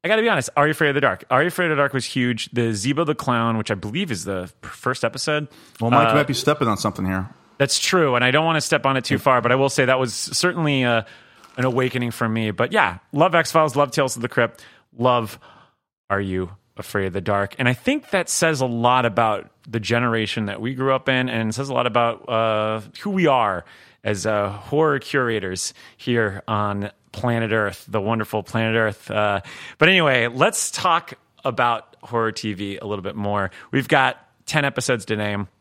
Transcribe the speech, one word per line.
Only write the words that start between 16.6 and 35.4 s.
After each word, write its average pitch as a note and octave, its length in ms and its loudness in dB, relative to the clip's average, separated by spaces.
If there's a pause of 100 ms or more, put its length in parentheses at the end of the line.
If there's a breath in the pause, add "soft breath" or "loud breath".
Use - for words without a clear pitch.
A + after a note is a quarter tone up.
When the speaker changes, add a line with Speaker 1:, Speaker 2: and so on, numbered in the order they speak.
Speaker 1:
Afraid G2 300 -4
of F2+ 80 -4
the F#2+ 80 -4
Dark? G2+ 360 0
And B2+ 100 2
I B2+ 40 4
think C4+ 380 -2
that F#3 180 0
says D#3+ 320 0
a C3 60 0
lot A#2+ 400 2
about A2 440 0 (160)
the A2 140 -4
generation A2+ 680 -2
that G2+ 140 -8
we B2 140 -6
grew C3 200 -2
up C3 140 -2
in, B2+ 220 0
and A2+ 240 -2
says C#3 160 -6
a C3 40 -6
lot B2 120 0
about, A#2 420 0
uh, A2 520 0 (200)
who G#3 100 -6
we F#3 160 2
are A2 380 2 (400 loud breath)
as, G#2 200 -2
uh, G#2 260 0
horror C#3+ 500 0
curators A2 760 -4 (220 loud breath)
here A2 500 0
on G#2 440 -2 (200)
planet A#2 400 -2
Earth, G#2 380 -2
the G#2 120 -2
wonderful G#2+ 440 -2
planet A2+ 320 -2
Earth. A2 340 -2
Uh, G#2 300 0 (380 loud breath)
but D#3+ 100 6
anyway, C#3 400 4
let's C#3 420 0
talk - 440 0 (300)
about A#2+ 580 0
horror A2+ 280 -2
T G#2+ 220 -8
V G2 240 -8
a - 100 -12
little G2+ 160 -6
bit F#2 140 -8
more. G2+ 340 -2 (220 loud breath)
We've C3+ 160 -2
got C3 300 2 (260)
ten D3+ 200 -2
episodes B2+ 420 -2
to A2 100 -2
name. G#2 320 -4 (120)